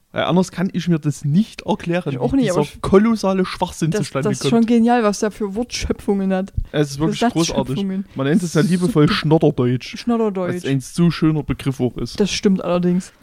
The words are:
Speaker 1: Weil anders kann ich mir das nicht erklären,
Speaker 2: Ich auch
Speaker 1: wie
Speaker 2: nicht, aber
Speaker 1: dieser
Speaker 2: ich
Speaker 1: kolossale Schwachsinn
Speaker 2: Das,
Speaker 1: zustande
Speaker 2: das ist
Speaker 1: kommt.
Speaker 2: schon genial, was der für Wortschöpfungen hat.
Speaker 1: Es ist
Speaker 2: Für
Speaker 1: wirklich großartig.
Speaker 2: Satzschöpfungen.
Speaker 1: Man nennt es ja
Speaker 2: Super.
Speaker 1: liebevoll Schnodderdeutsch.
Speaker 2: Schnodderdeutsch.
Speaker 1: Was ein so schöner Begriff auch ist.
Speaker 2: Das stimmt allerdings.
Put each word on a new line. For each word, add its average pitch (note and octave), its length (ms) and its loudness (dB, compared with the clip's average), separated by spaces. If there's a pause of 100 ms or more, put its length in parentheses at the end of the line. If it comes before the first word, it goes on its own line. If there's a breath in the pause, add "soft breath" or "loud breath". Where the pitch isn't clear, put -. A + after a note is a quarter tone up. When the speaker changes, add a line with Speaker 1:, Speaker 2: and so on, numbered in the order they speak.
(120)
Speaker 1:
Weil - 120 -4
anders F3+ 280 2
kann F3 220 -4
ich F3 140 -4
mir E3+ 100 2
das D3+ 260 -4
nicht D#3 380 0
erklären, F3 500 -4
Speaker 2:
Ich C3 60 -6
auch - 160 -2
Speaker 1:
wie C#4 40 2
Speaker 2:
nicht, A#3 160 2
aber F3 100 2
Speaker 1:
dieser C#3+ 100 -6
Speaker 2:
ich - 80 -14
Speaker 1:
kolossale G3 640 2
Schwachsinn - 460 -4
Speaker 2:
Das, G#3+ 80 0
Speaker 1:
zustande E3+ 300 -2
Speaker 2:
das - 80 -2
ist - 40 -10
Speaker 1:
kommt. C#3+ 80 0
Speaker 2:
schon A#3 160 4
genial, A#3 380 4
was G#3 160 0
der A3 100 0
für G3+ 240 -6
Wortschöpfungen G3+ 800 -2
hat. F#3+ 200 -4 (180)
Speaker 1:
Es D3 180 0
ist C#3 60 -10
Speaker 2:
Für C#3 80 -6
Speaker 1:
wirklich E3+ 160 -2
großartig. E3 360 0 (200)
Speaker 2:
Satzschöpfungen. F#3+ 300 -4 (100)
Speaker 1:
Man C3+ 100 -2
nennt D3 160 2
es F3 140 -6
ja D3+ 80 6
Speaker 2:
Super. D3 80 2
Speaker 1:
liebevoll F3 380 4
Schnodderdeutsch. C#3+ 840 0
Speaker 2:
Schnodderdeutsch. G3 600 -2
Speaker 1:
Was F3 100 -10
ein C3+ 140 0
so E3+ 320 0
schöner D#3 320 0
Begriff C3+ 360 -4
auch B2 180 -2
ist. - 220 -8
Speaker 2:
Das G3+ 120 2
stimmt F#3+ 320 0
allerdings. F3+ 600 0